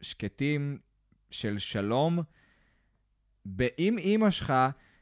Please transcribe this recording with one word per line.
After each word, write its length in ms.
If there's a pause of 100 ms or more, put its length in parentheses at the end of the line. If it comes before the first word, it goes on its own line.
שקטים, 760 (520)
של 280
שלום. 640 (1300)
באם 540
אמא 300
שלך, 240 (480)